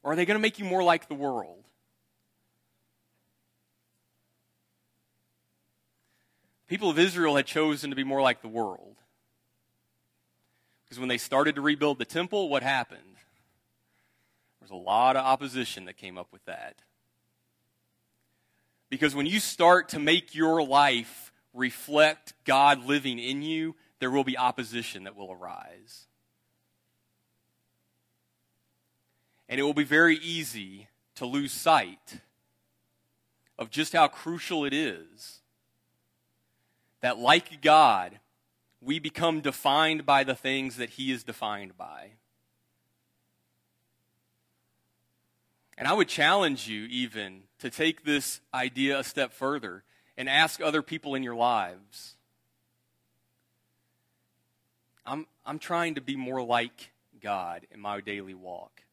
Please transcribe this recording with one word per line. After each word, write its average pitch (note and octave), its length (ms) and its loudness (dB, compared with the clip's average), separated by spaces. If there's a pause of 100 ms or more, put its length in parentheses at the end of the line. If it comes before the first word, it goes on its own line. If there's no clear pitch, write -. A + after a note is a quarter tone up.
Or C#3+ 100 -4
are D#3+ 40 0
they F3 80 2
gonna G#3+ 140 2
make A3 200 0
you G3+ 60 -8
more F#3 180 0
like E3+ 260 2
the D3+ 60 -8
world? B2 500 -6 (4000)
The - 40 -10
people F#3 180 0
of D#3 100 0
Israel E3+ 380 4
had C#3 100 2
chosen D3 440 -2
to C3+ 60 -6
be C3+ 80 -2
more C3+ 180 0
like B2+ 180 2
the A#2+ 80 -16
world. A2 460 -6 (1900)
Because B2 160 -18
when B2+ 100 -4
they A#2+ 80 0
started C#3+ 380 2
to D3 40 -6
rebuild D3 380 0
the A#2 80 -6
temple, F3+ 420 -4
what C#3 140 0
happened? C3 380 -2 (1600)
There - 40 -20
was - 80 -20
a G2+ 40 -18
lot A2 420 4
of C3 80 0
opposition C3 600 -2
that F2+ 140 -18
came F#2 180 -14
up F2 160 -14
with F#2+ 140 -20
that. - 300 -12 (2250)
Because C#3 240 2
when C#3+ 120 0
you G3 120 0
start F3+ 520 4
to E3 80 -6
make D#3+ 360 0
your D#3+ 280 2
life C3+ 680 2 (200)
reflect D3 840 0 (100)
God C3+ 400 6
living C3+ 340 -2
in C3 240 -6
you, D#3+ 340 -6 (220)
there B2+ 120 -2
will C3+ 140 2
be B2+ 140 -4
opposition A#2 680 -4
that G2+ 120 -16
will F#2+ 160 -16
arise. F2+ 720 -18 (3500)
And B2 100 -2
it C#3 40 2
will D3 120 0
be D3 100 2
very D#3+ 320 6
easy A#2+ 720 -10 (280)
to C3 100 -8
lose C#3 260 -4
sight A#2+ 680 0 (1400)
of A2+ 120 -10
just D3+ 220 -4
how D#3+ 160 6
crucial E3 560 -6
it C#3 80 -2
is G2 680 -6 (1600)
that, B2 180 -2
like D3 420 4
God, A#2+ 600 6 (600)
we C#3 180 -6
become D#3 420 -2
defined D3 680 0
by C#3 160 6
the C3 120 0
things C3+ 420 -4
that A#2+ 140 -8
he C3 200 -8
is B2 140 -6
defined G2+ 520 -10
by. F2+ 360 -18 (3750)
And B2 120 -6
I D#3+ 40 2
would G3+ 160 2
challenge D#3 600 2
you G#2+ 160 -8
even G#2+ 580 -8 (180)
to B2+ 100 -8
take D#3+ 340 -4
this D3 360 -2 (120)
idea C3 460 -2
a C3 60 -6
step C3 280 -4
further A2+ 500 -6 (340)
and B2+ 120 -8
ask D#3 320 2
other D3+ 220 0
people D3 320 -8
in C3 80 -2
your A#2+ 140 -6
lives. G2+ 800 -2 (3000)
I'm, D3 200 -8 (200)
I'm D3 120 -10
trying E3+ 360 -2
to C#3 60 -8
be C3 160 -8
more C3 260 -6
like A#2+ 500 -4 (300)
God F2+ 480 -6
in G#2 100 -20
my G#2 200 -8
daily G2 340 -10
walk. F2+ 480 -18 (100)